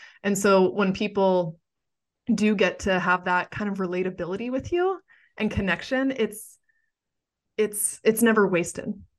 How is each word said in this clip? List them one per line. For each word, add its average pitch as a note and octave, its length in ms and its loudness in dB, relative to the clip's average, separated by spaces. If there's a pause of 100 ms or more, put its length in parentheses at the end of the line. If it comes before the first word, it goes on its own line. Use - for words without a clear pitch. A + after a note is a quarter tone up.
(240)
And G3 140 0
so G3 320 6
when G3 240 0
people F#3+ 640 0 (760)
do G#3 220 2
get F#3 240 0
to F#3+ 180 0
have F3+ 280 0
that F3+ 240 0
kind G#3 200 -6
of F#3+ 80 -6
relatability F#3 720 -4
with C4+ 200 -6
you F4+ 280 0 (380)
and G#3+ 120 0
connection, A3 680 -2
it's, - 420 -6 (1000)
it's, - 480 -4
it's A3 180 2
never A3 240 4
wasted. F3+ 480 -4 (240)